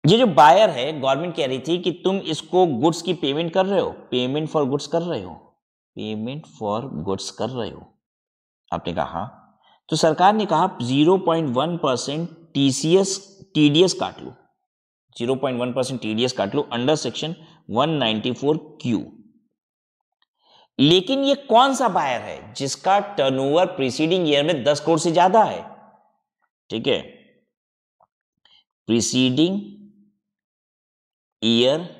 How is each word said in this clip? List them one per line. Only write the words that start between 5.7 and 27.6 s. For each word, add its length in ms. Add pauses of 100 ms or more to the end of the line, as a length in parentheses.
payment 580
for 260 (240)
goods 260
कर 200
रहे 200
हो। 120 (880)
आपने 240
कहा 120
हाँ, 500 (320)
तो 80
सरकार 360
ने 140
कहा 220 (140)
ज़ीरो 380
पॉइंट 360
वन 220
परसेंट 500 (260)
टीसीएस, 640 (360)
टीडीएस 400
काट 260
लो, 140 (840)
ज़ीरो 200
पॉइंट 240
वन 120
परसेंट 300
टीडीएस 300
काट 220
लो 200
under 240
section 360 (360)
वन 220
नाइंटी 400
फ़ोर 240 (260)
क्यू। 220 (1700)
लेकिन 460
ये 100 (120)
कौन 280
सा 160
बायर 300
है 340
जिसका 440 (160)
टर्नओवर 540
प्रीसीडिंग 600
ईयर 160
में 200
दस 160
करोड़ 180
से 140
ज्यादा 320
है, 180 (1080)
ठीक 160
है, 140 (1900)